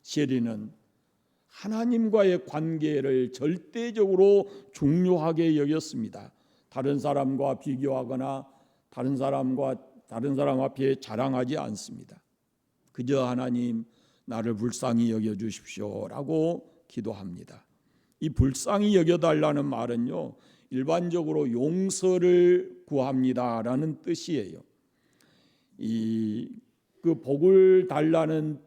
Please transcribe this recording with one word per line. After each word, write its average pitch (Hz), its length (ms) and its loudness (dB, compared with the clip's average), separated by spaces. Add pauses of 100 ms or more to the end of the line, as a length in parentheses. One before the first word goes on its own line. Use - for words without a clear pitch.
세리는 117 680 -2 (720)
하나님과의 220 1000 2
관계를 147 880 0
절대적으로 196 1120 2 (240)
중요하게 165 880 2
여겼습니다. 143 720 -4 (380)
다른 139 300 -2
사람과 139 600 0
비교하거나 135 880 -4 (420)
다른 131 280 -4
사람과, 135 580 -2 (320)
다른 135 280 -4
사람 135 260 0
앞에 135 400 -2
자랑하지 127 560 -4
않습니다. - 680 -12 (680)
그저 131 320 0
"하나님, 123 580 -2 (400)
나를 113 320 -4
불쌍히 117 560 0
여겨주십시오"라고 110 1600 -4 (160)
기도합니다. 95 760 -12 (560)
이 156 80 -2
불쌍히 196 680 2
여겨달라는 156 680 4
말은요, 120 720 -4 (340)
일반적으로 156 840 -2
"용서를 180 1300 2
구합니다"라는 127 1160 0
뜻이에요. 156 580 -6 (1160)
이, 110 720 -4 (520)
그 165 180 0
복을 185 680 6
달라는 156 800 0